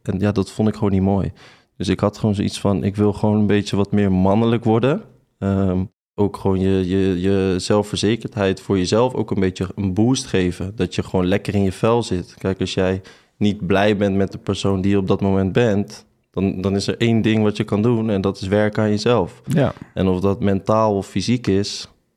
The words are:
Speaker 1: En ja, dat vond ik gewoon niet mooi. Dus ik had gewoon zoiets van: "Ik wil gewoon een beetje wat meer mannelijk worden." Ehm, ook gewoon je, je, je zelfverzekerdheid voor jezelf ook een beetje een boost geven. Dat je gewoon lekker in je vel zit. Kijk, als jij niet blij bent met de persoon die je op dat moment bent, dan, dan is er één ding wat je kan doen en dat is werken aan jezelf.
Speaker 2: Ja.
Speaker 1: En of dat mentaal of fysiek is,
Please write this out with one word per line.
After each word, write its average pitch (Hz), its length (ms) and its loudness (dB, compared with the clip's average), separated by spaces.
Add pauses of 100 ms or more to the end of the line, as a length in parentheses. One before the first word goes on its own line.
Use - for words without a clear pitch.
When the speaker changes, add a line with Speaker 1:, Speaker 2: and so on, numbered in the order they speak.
Speaker 1:
En 95 180 -4
ja, 104 120 2
dat 101 200 -2
vond 110 160 0
ik 104 80 0
gewoon 101 160 0
niet 95 100 2
mooi. 95 300 0 (460)
Dus 90 100 -6
ik 92 120 0
had 104 180 0
gewoon 107 180 0
zoiets 101 240 -4
van: 101 240 0
"Ik 101 120 -2
wil 104 180 2
gewoon 107 260 0
een 107 80 2
beetje 101 280 0
wat 98 160 0
meer 104 200 2
mannelijk 110 520 2
worden." 117 380 2 (380)
Ehm, 98 440 0 (320)
ook 101 220 0
gewoon 95 220 0
je, 95 280 2
je, 95 340 0
je 95 380 0
zelfverzekerdheid 101 1040 -2
voor 98 160 0
jezelf 107 360 2
ook 110 180 -4
een 98 80 -2
beetje 95 360 -2
een 98 180 -2
boost 117 320 2
geven. 92 500 -2
Dat 90 200 -4
je 92 80 -2
gewoon 92 240 0
lekker 98 280 -2
in 101 80 2
je 95 80 0
vel 117 320 0
zit. 90 360 -6
Kijk, 95 200 -2
als 92 140 -4
jij 95 280 0 (360)
niet 101 300 0
blij 101 300 2
bent 98 180 0
met 98 160 0
de - 60 -14
persoon 98 440 -2
die 98 100 2
je 101 60 4
op 95 100 0
dat 92 140 2
moment 95 320 2
bent, 104 520 0 (260)
dan, 95 300 -2
dan 98 140 0
is 98 120 -2
er 101 100 -2
één 113 240 2
ding 107 220 2
wat 104 140 0
je 110 60 -2
kan 104 180 0
doen 113 280 0
en 98 120 0
dat 95 200 -2
is 98 60 -8
werken 104 360 2
aan 107 60 2
jezelf. 104 560 0
Speaker 2:
Ja. 135 280 0 (200)
Speaker 1:
En 92 140 0
of 92 120 2
dat 98 200 0
mentaal 104 580 2
of 95 100 -4
fysiek 117 400 -2
is, 98 420 -2 (280)